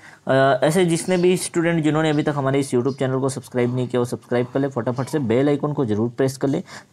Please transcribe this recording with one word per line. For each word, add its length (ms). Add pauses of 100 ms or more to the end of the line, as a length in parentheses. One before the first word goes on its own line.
(280)
अ, 360
ऐसे 200
जिसने 320
भी 200
स्टूडेंट 480
जिन्होंने 260
अभी 120
तक 140
हमारे 240
इस 100
YouTube 280
चैनल 220
को 80
सब्सक्राइब 460
नहीं 140
किया, 120
वो 40
सब्सक्राइब 420
कर 140
ले, 80
फटाफट 380
से 120
बेल 300
आइकन 240
को 140
ज़रूर 220
प्रेस 280
कर 120
ले, 140 (300)